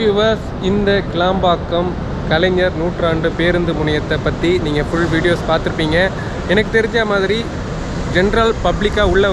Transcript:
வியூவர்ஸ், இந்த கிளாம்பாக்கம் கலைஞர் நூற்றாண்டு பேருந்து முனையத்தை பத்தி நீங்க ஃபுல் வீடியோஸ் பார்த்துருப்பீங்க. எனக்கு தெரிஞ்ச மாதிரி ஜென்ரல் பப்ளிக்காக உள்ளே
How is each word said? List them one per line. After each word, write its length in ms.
வியூவர்ஸ், 460
இந்த 180
கிளாம்பாக்கம் 760
கலைஞர் 500
நூற்றாண்டு 480
பேருந்து 400
முனையத்தை 380
பத்தி 240
நீங்க 240
ஃபுல் 240
வீடியோஸ் 360
பார்த்துருப்பீங்க. 480
எனக்கு 240
தெரிஞ்ச 240
மாதிரி 240
ஜென்ரல் 380
பப்ளிக்காக 480
உள்ளே 200